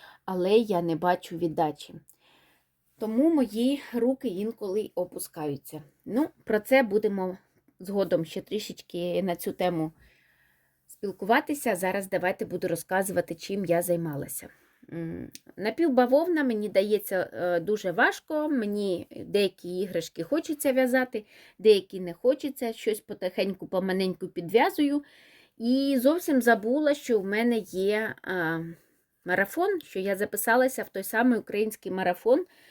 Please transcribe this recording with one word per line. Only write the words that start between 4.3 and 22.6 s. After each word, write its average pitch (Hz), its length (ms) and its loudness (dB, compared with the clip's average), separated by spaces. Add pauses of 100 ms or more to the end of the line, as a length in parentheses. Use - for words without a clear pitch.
опускаються. 151 880 -8 (220)
Ну, 240 240 0 (160)
про 214 160 0
це 262 220 4
будемо 196 560 0 (400)
згодом 185 460 0
ще 170 160 -10
трішечки 175 840 -6
на 180 140 0
цю 185 160 -6
тему 165 400 -2 (920)
спілкуватися. 226 920 0
Зараз 190 320 -2
давайте 185 360 -2
буду 180 240 -4
розказувати, 175 680 -2
чим 196 300 -6
я 170 180 2
займалася. 165 680 -4 (440)
М, 165 380 -10 (260)
напівбавовна, 294 880 2
мені 214 240 -2
дається, 196 640 0
е, 175 280 0
дуже 196 320 -2
важко, 302 560 0
мені 208 580 -2 (200)
деякі 180 540 -2
іграшки 180 420 -6
хочеться 294 500 -2
в'язати, 254 540 0 (320)
деякі 196 420 4
не 175 120 -8
хочеться, 254 600 -2